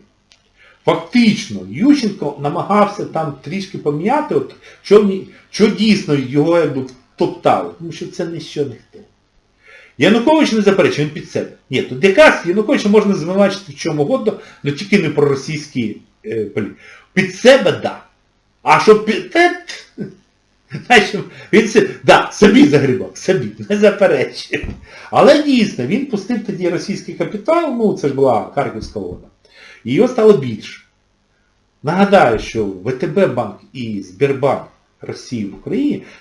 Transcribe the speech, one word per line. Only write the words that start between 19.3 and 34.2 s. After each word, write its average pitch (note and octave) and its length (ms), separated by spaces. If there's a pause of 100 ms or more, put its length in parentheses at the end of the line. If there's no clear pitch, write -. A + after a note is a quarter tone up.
те, F4 340 (320)
<laughs> - 920
знаєш, A#3 280 (380)
він A3 160
се-, - 200 (160)
да, - 280
собі G#3+ 340
загрібав, C3 480
собі, D3 340 (200)
не G#3 80
заперечує. F#3+ 920 (420)
Але B3+ 320
дійсно, A#3+ 440
він A#3 200
пустив G#3 400
тоді F3+ 220
російський E3+ 460
капітал, C#4+ 640
ну, A3 220
це D3+ 100
ж B2+ 60
була B2 400
Харківська A2 460
угода, F2 260 (580)
і A#2 100
його A3+ 140
стало A3 240
більше. B2 480 (1040)
Нагадаю, E3+ 560
що - 260
В F#2+ 280
Т G#3 140
Б F#3 200
банк A#2 340 (120)
і A2 300
Сбербанк B2+ 680 (380)